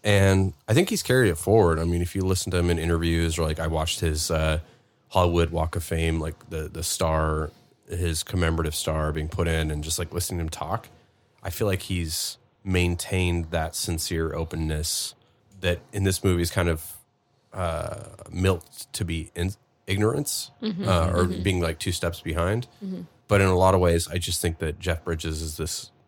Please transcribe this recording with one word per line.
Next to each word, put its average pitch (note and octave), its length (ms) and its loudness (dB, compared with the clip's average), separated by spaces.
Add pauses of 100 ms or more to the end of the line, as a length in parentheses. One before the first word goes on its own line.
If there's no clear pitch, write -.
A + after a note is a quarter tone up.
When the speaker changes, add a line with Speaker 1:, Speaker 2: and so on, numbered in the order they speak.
Speaker 1:
And G2 500 6 (140)
I A2 60 4
think F3 160 4
he's G#3 140 -2
carried B2+ 260 4
it D#2+ 80 0
forward. F#2+ 420 6
I E2 40 0
mean, E2+ 180 2
if E2+ 140 -4
you G2 60 0
listen F#2 300 0
to F2+ 60 0
him F2 120 2
in E2+ 100 2
interviews E2 580 0
or, E2+ 60 0
like, D#2 160 -2
I E2 80 -2
watched D#2+ 320 -2
his, D#2 320 -2
uh, D#2 280 2 (500)
Hollywood E2+ 420 4
Walk D#2+ 240 -2
of D#2+ 80 -4
Fame, E2 380 0
like, - 280 -8
the, D#2 200 -8
the E2 140 -8
star, D#2 680 0 (380)
his F2 340 -2
commemorative E2 520 0
star D#2 360 -2
being D#2 160 -4
put E2 200 -2
in D#2+ 220 0
and D2+ 140 -4
just, D#2 160 -4
like, E2 140 -6
listening F2 260 -4
to E2 40 -4
him D#2 60 -4
talk, E2+ 380 -8 (560)
I F#2 60 -8
feel G#2+ 180 -2
like F#2+ 160 0
he's E2+ 540 -4 (260)
maintained F2 880 0
that E2 240 -4
sincere E2 580 -4
openness D#2+ 800 -4 (460)
that F2 180 0 (120)
in G2+ 140 -2
this F#2+ 180 0
movie F2+ 200 4
is E2+ 80 -2
kind F2 180 0
of, D#2+ 240 -4 (600)
uh, D#2+ 500 -6 (280)
milked F2+ 600 -2
to - 100 -4
be E2 320 -6
in-, F2+ 180 -2 (340)
ignorance, G#2+ 640 0 (100)
Speaker 2:
Mm-hmm. G3+ 260 -4
Speaker 1:
uh, E2+ 200 4
or E2+ 180 2
Speaker 2:
Mm-hmm. F2+ 180 -4
Speaker 1:
being, F#2 180 2
like, E2 180 -2
two - 120 -2
steps E2+ 300 -2
behind. F2 460 -2 (160)
Speaker 2:
Mm-hmm. F#3 180 -8 (260)
Speaker 1:
But G2+ 140 4
in G2 60 6
a F#2 100 4
lot F#2+ 180 8
of F2+ 60 4
ways, E2+ 260 4
I F2+ 100 -6
just F2 240 -4
think E2 180 -2
that D#2 200 -4
Jeff D#2+ 240 -4
Bridges D#2+ 380 -4
is D#2 160 -8
this - 340 -8 (160)